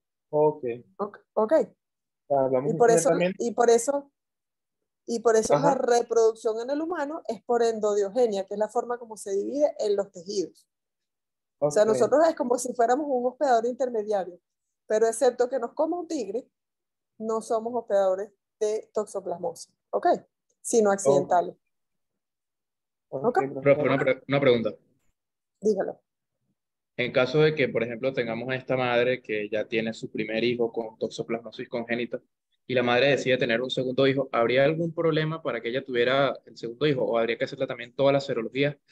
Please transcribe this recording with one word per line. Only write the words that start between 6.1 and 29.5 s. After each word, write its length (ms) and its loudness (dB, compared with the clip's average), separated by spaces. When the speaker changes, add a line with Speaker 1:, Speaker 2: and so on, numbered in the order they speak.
Speaker 2:
en 80 -8
el 140 -2
humano 460 -6
es 140 -8
por 200 0
endodiogenia, 840 0
que 100 -10
es 40 -8
la 100 -2
forma 300 -4
como 180 -16
se 140 -12
divide 480 0
en 180 0
los 160 -4
tejidos. 560 -8
O 60 2
sea, 140 4
Speaker 1:
Ok. 60 2
Speaker 2:
nosotros 380 4
es 60 0
como 240 -2
si 160 -6
fuéramos 340 2
un 160 -2
hospedador 420 2
intermediario, 720 -4
pero 180 2
excepto 420 2
que 120 -4
nos 140 -8
coma 220 0
un 120 -8
tigre, 400 -6
no 220 -4
somos 320 -4
hospedadores 600 0
de 340 -2
toxoplasmosis, 800 -6
¿ok? 180 0
Sino 300 2
Speaker 1:
Ok. 40 4
Speaker 2:
accidentales. 640 2
Speaker 1:
Ok, 160 -8
Speaker 2:
¿Ok? 120 0
Speaker 1:
profe. 220 -4
Speaker 3:
Profe, 220 4
una 160 2
pre-, 280 -2
una 140 0
pregunta. 300 2
Speaker 2:
Dígalo. 400 -2
Speaker 3:
En 160 -2
caso 260 2
de 160 4
que, 140 0
por 160 -2
ejemplo, 280 -4
tengamos 360 -6
a 80 -4
esta 200 -4
madre 460 0
que 260 -6
ya 200 -4